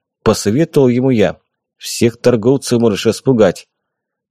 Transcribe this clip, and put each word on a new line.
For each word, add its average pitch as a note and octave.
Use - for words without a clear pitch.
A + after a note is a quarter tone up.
посоветовал B2+
ему B2
я. G2
«Всех -
торговцев B2
можешь A2+
испугать». G#2+